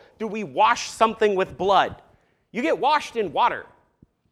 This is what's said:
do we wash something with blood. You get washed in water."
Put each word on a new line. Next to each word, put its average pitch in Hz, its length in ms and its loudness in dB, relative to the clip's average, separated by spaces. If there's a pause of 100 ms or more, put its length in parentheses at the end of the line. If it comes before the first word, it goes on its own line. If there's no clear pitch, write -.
(180)
do 220 80 -6
we 214 180 -6
wash 175 460 0
something 220 440 2
with 185 220 -2
blood. 175 460 2 (480)
You 202 100 -8
get 269 180 0
washed 285 380 -2
in 202 160 -4
water." 165 320 -2 (680)